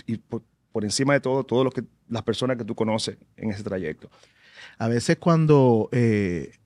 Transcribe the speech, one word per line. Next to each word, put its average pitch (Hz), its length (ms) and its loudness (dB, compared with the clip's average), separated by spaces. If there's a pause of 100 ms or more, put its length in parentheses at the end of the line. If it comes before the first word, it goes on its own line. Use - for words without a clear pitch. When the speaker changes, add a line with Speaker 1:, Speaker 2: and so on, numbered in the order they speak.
Speaker 1:
y 110 120 -6
por, - 260 -12 (260)
por 107 140 -4
encima 135 300 0
de 135 60 2
todo, 131 220 -2
todo 123 220 0
lo 127 80 -2
que, 120 100 -6 (260)
las 113 140 -8
personas 123 340 -2
que 117 80 -10
tú 107 120 -8
conoces 110 400 -2 (200)
en 110 140 -6
ese 104 140 -8
trayecto. 92 440 -8 (680)
Speaker 2:
A 113 100 -2
veces 120 280 0
cuando, 147 760 4
eh, 104 640 0 (140)